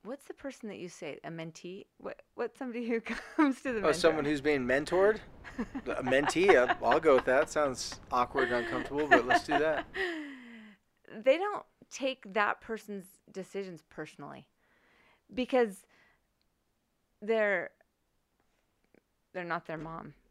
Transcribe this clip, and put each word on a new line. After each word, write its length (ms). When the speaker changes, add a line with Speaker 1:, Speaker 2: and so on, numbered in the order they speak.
Speaker 1:
what's 240
the 80
person 340
that 100
you 100
say, 360
a 60
mentee? 560
What, 220
what's 240
somebody 300
who 120
<laughs> 360
comes 260
to 100
the 140
Speaker 2:
Oh, 60
someone 320
Speaker 1:
mentor? 60
Speaker 2:
who's 100
being 260
mentored? 520
Speaker 1:
<laughs> 0
Speaker 2:
A 160
mentee? 540
I'll, 200
I'll 80
go 160
with 100
that. 240
Sounds 500
awkward 400
and 140
uncomfortable, 440
but 180
let's 180
do 140
that. 320
Speaker 1:
<laughs> 40
They 140
don't 260
take 440
that 260
person's 440
decisions 580
personally 560
because 500
they're, 500
they're 100
not 240
their 100
mom. 380